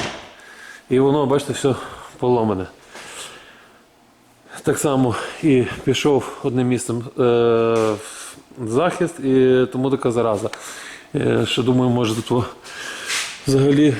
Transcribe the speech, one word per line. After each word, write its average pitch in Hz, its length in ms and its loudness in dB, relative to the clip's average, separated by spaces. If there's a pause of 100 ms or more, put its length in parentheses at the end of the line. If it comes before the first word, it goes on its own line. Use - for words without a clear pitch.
(920)
і 127 80 4
воно, 139 280 4
бачите, 139 260 0
все 131 220 0 (440)
поломане. 110 480 2 (2000)
Так 147 160 0
само 131 360 2 (280)
і 131 220 4 (200)
пішов 135 580 0
одним 127 260 0
місцем, 117 360 -2 (140)
е, 139 40 2 (1400)
в 113 120 -8
захист, 165 500 0
і 131 520 4
тому 131 180 -2
така 131 200 0
зараза. 113 400 0 (640)
Е, 120 320 0
ще - 160 -2
думаю, 127 280 2
може 120 240 0
тут 113 160 -6
во, 120 140 0 (1040)
взагалі 139 540 4